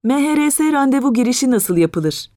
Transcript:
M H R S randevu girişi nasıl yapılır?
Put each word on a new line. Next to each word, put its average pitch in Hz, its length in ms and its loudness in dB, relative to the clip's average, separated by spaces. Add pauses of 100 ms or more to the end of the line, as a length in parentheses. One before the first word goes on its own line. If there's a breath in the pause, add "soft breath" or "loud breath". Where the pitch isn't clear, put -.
M 226 100 0
H 294 240 0
R 294 140 2
S 311 200 0
randevu 277 420 0
girişi 247 380 0
nasıl 190 260 0
yapılır? 165 600 -2